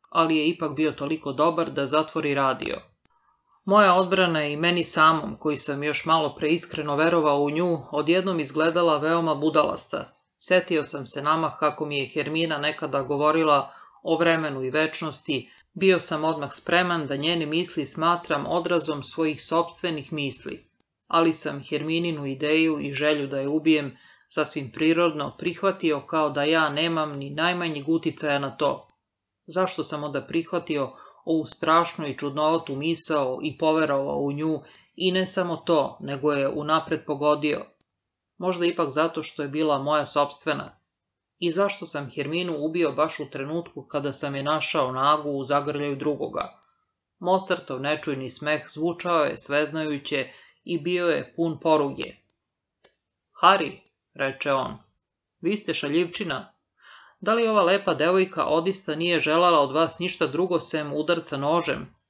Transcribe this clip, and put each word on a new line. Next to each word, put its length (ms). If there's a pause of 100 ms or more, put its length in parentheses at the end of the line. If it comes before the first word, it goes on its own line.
(100)
ali 260
je 120
ipak 280
bio 160
toliko 400
dobar 380
da 160
zatvori 480
radio. 420 (880)
Moja 300
odbrana 460
je 120
i 40
meni 280
samom, 540
koji 180
sam 260
još 220
malo 300
pre 140
iskreno 480
verovao 460
u 80
nju, 280 (120)
odjednom 500
izgledala 580
veoma 360
budalasta. 680 (340)
Setio 460
sam 220
se 160
namah 360
kako 280
mi 120
je 80
Hermina 520
nekada 440
govorila 720 (300)
o 160
vremenu 440
i 80
večnosti, 800 (220)
bio 260
sam 260
odmah 280
spreman 540
da 100
njene 300
misli 400
smatram 600
odrazom 560
svojih 420
sopstvenih 680
misli. 580 (380)
Ali 240
sam 380
Hermininu 560
ideju 540
i 120
želju 340
da 140
je 80
ubijem 500 (300)
sasvim 440
prirodno 640
prihvatio 640
kao 300
da 120
ja 260
nemam 500
ni 120
najmanjeg 580
uticaja 500
na 180
to. 320 (580)
Zašto 380
sam 200
onda 220
prihvatio 640 (320)
ovu 220
strašnu 600
i 120
čudnovatu 580
misao 640
i 160
poverovao 600
u 140
nju, 280 (340)
i 180
ne 140
samo 300
to, 440
nego 320
je 160
unapred 580
pogodio? 580 (760)
Možda 280
ipak 240
zato 320
što 200
je 60
bila 300
moja 280
sopstvena. 760 (580)
I 120
zašto 360
sam 240
Herminu 480
ubio 340
baš 280
u 100
trenutku 560
kada 260
sam 220
je 80
našao 500
nagu 380
u 140
zagrljaju 520
drugoga? 640 (580)
Mozartov 640
nečujni 500
smeh 380
zvučao 560
je 120
sveznajuće 920 (360)
i 140
bio 300
je 280
pun 240
poruge. 540 (1300)
„Hari,” 400 (340)
reče 380
on, 260 (640)
„vi 160
ste 180
šaljivčina. 760 (720)
Da 140
li 140
ova 140
lepa 320
devojka 500
odista 500
nije 240
želela 420
od 120
vas 260
ništa 280
drugo 340
sem 320
udarca 440
nožem? 580 (160)